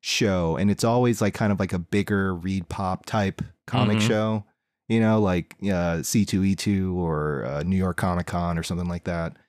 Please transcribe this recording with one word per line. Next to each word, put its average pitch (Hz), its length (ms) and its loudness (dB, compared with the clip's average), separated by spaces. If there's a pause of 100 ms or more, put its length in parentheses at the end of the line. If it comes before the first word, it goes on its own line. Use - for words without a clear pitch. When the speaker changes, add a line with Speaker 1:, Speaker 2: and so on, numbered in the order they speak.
Speaker 1:
show, 90 560 0
and 101 140 2
it's 98 140 0
always, 120 360 2
like, 101 140 0
kind 107 180 0
of 95 60 0
like 95 140 -2
a 95 60 -2
bigger 98 560 0
Reed 90 340 -4
Pop 92 380 -4
type 101 360 -2 (240)
comic 104 320 2
Speaker 2:
Mm-hmm. 107 100 2
Speaker 1:
show, 110 360 0 (440)
you 113 120 4
know, 110 200 4
like, 90 360 0 (140)
uh, 85 320 0
C 107 220 2
two 98 200 0
E 98 100 2
two 95 420 0
or, 76 480 -2
uh, 71 200 -4
New 92 120 0
York 92 200 0
Comic 87 300 0
Con 87 300 -2
or 82 60 -2
something 87 260 -4
like 87 160 -6
that. 85 300 -4 (140)